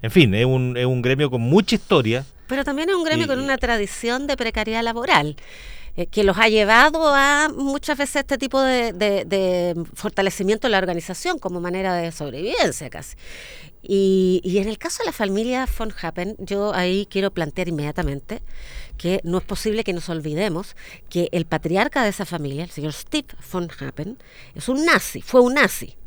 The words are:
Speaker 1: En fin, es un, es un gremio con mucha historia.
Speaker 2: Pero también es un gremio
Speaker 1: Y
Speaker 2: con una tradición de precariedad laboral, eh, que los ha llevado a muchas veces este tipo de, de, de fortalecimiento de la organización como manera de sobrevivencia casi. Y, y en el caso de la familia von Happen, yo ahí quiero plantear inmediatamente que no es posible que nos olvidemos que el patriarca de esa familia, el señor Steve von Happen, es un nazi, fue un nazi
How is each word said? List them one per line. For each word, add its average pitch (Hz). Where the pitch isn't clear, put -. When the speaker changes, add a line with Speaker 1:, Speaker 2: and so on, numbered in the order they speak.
Speaker 1:
En 113
fin, 123
es 113
un, 127
es 123
un 127
gremio 131
con 123
mucha 165
historia. 127
Speaker 2:
Pero 269
también 294
es 392
un 349
gremio 320
Speaker 1:
Y -
Speaker 2:
con 262
una 269
tradición 240
de 277
precariedad 226
laboral, 226
eh, -
que -
los 190
ha 226
llevado 247
a 285
muchas 277
veces 285
este 277
tipo 269
de, 247
de, 202
de 180
fortalecimiento 202
de 233
la 196
organización 185
como 180
manera 180
de 170
sobrevivencia 160
casi. -
Y, 190
y 185
en 196
el 220
caso -
de 466
la 330
familia 226
von 220
Happen, 180
yo 202
ahí 185
quiero 196
plantear 170
inmediatamente 147
que 180
no 170
es -
posible 214
que 202
nos 170
olvidemos 160
que 175
el 165
patriarca 196
de 214
esa 196
familia, 147
el 175
señor 151
Steve -
von 175
Happen, 151
es -
un 277
nazi, -
fue 254
un 247
nazi 226